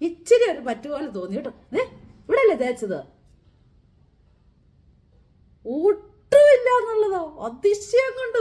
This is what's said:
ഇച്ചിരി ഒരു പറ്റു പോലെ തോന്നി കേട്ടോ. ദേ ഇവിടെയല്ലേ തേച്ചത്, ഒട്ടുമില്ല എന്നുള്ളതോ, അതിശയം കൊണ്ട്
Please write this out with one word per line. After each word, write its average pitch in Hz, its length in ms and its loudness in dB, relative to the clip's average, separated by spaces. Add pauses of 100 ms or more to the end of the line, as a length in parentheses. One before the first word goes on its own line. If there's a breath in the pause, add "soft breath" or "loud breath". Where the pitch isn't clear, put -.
ഇച്ചിരി 453 440 2
ഒരു 285 160 -8
പറ്റു 233 240 -8
പോലെ 294 240 -8
തോന്നി 190 220 -10
കേട്ടോ. 269 140 -10 (220)
ദേ 415 80 -2 (460)
ഇവിടെയല്ലേ 453 340 4
തേച്ചത്, 233 360 -6 (2750)
ഒട്ടുമില്ല 480 1040 2 (120)
എന്നുള്ളതോ, 427 420 -2 (260)
അതിശയം 403 720 -2
കൊണ്ട് 480 220 -6